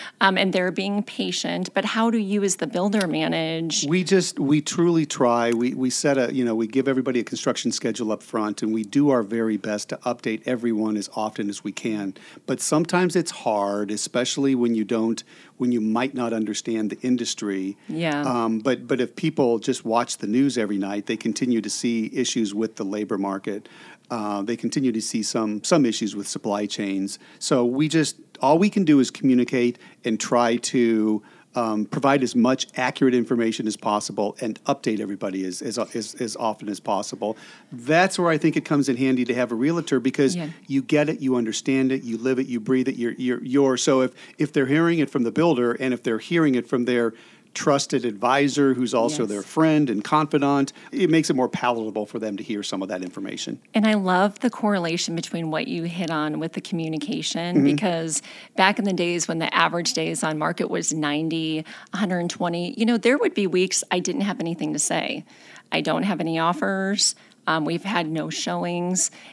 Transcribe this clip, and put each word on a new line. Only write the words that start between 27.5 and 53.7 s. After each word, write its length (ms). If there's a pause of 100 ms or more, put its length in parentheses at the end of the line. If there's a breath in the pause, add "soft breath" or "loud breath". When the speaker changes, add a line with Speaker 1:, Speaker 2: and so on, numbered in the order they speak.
Speaker 2:
we 240
just, 280 (240)
all 180
we 120
can 140
do 160
is 100
communicate 680 (260 loud breath)
and 140
try 380 (160)
to, 500 (320 loud breath)
um, 320
provide 360
as 140
much 400
accurate 380
information 520
as 100
possible 640
and 240
update 360
everybody 440
as, 160
as, 180
as, 360 (120)
as 100
often 320
as 100
possible. 580 (360 loud breath)
That's 460
where 120
I 80
think 180
it 80
comes 240
in 80
handy 280
to 100
have 160
a 60
realtor, 420
because 380
Speaker 1:
Yeah. 140 (180)
Speaker 2:
you 140
get 260
it, 120
you 160
understand 540
it, 140
you 120
live 220
it, 80
you 140
breathe 280
it, 80
you're, 160
you're, 300
you're, 340
so 260
if, 100 (240 loud breath)
if 160
they're 140
hearing 340
it 100
from 140
the 80
builder 400
and 200
if 100
they're 160
hearing 360
it 140
from 160
their 300 (400 loud breath)
trusted 500
advisor 720
who's 200
also 280
Speaker 1:
Yes. 80
Speaker 2:
their 120
friend 480
and 140
confidant, 680 (200 loud breath)
it 180
makes 200
it 40
more 140
palatable 580
for 120
them 180
to 80
hear 180
some 200
of 80
that 120
information. 560 (160)